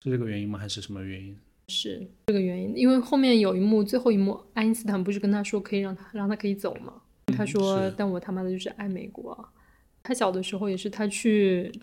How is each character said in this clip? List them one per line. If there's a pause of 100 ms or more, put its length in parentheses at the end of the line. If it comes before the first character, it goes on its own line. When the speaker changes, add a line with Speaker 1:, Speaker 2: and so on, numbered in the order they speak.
Speaker 1:
是
这
个
原
因
吗？
还
是
什
么
原
因？ (320)
Speaker 2:
是 (200)
这
个
原
因，
因
为
后
面
有
一
幕，
最
后
一
幕， (160)
爱
因
斯
坦
不
是
跟
他
说
可
以
让
他，
让
他
可
以
走
吗？ (320)
Speaker 1:
嗯，
Speaker 2:
他
说：
Speaker 1:
是。
Speaker 2:
“但
我
他
妈
的
就
是
爱
美
国。” (520)
他
小
的
时
候
也
是，
他
去， (120)